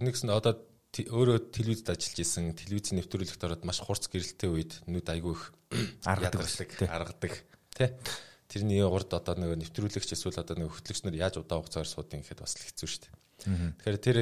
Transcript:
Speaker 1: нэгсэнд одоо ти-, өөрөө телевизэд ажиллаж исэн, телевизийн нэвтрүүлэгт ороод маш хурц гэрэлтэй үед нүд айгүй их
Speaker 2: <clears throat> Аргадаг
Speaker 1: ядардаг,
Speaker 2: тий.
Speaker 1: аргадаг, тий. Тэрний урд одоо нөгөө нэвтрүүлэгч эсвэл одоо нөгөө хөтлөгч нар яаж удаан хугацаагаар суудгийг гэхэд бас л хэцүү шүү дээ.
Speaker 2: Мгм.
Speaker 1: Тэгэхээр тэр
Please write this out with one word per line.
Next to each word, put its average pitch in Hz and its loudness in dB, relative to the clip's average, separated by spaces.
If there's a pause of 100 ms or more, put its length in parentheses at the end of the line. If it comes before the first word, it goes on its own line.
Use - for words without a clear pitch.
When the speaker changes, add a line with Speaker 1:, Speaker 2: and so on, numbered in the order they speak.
Speaker 1:
нэгсэнд 120 0
одоо 110 6 (420)
ти-, - -4
өөрөө 117 6
телевизэд 110 0
ажиллаж - -2
исэн, 82 0
телевизийн 98 -2
нэвтрүүлэгт - -4
ороод 82 -2
маш - -2
хурц - -2
гэрэлтэй - -2
үед 80 0 (160)
нүд 87 -2
айгүй 82 0
их - -8 (320)
Speaker 2:
<clears throat> 113 -2
Аргадаг 90 2
Speaker 1:
ядардаг, - -4
Speaker 2:
тий. 95 4
Speaker 1:
аргадаг, 85 -4 (420)
тий. 127 2 (580)
Тэрний 101 2
урд 95 2
одоо 85 0
нөгөө 85 0
нэвтрүүлэгч - -2
эсвэл - -2
одоо 82 -4
нөгөө 80 -4
хөтлөгч - -6
нар 87 -2
яаж 90 0
удаан 82 -2
хугацаагаар 78 -4
суудгийг 73 -8
гэхэд - -14
бас - -4
л - -12
хэцүү - -10
шүү - -6
дээ. - -20 (360)
Speaker 2:
Мгм. 87 2 (120)
Speaker 1:
Тэгэхээр 101 2
тэр 123 6